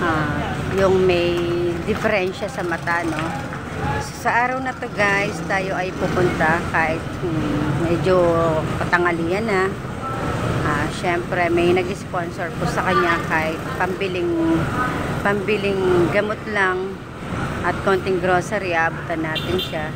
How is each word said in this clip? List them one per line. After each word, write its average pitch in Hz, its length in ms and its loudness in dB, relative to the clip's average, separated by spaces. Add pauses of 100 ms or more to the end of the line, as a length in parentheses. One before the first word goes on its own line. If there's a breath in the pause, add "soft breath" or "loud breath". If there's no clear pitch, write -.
Ah, 151 560 0 (160)
yung 190 320 6
may 175 320 2 (480)
diferensya 196 640 0
sa 180 160 -4
mata, 170 400 0
no? 160 440 -4 (720)
Sa 240 80 2
araw 247 320 0
na 262 160 -4
to, - 160 -8
guys, 202 400 2 (160)
tayo 190 240 0
ay 180 240 -2
pupunta 170 720 2
kahit, 160 320 0
hmm, 151 800 0
medyo 175 400 4 (560)
katanghalian 175 720 0
na. 190 240 2 (880)
Ah, 151 320 0
syempre, 175 560 0
may 170 240 4
nag-sponsor 180 880 -2
po 165 80 0
sa 175 160 0
kanya 180 400 2
kahit 160 320 0 (240)
pambiling, 180 480 -2 (960)
pambiling 202 560 0 (320)
gamot 208 240 0 (160)
lang 190 400 0 (720)
at 175 160 0
konting 190 400 2
grocery, 180 560 0
abutan 160 480 0
natin 160 320 -2
siya. 160 380 -4